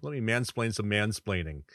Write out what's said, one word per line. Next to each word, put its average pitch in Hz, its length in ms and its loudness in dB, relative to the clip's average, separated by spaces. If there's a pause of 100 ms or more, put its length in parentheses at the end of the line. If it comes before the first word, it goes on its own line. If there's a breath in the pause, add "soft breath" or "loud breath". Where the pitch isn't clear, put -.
me 147 180 -6
mansplain 113 540 0
some 104 120 -2
mansplaining. 101 760 0 (120 loud breath)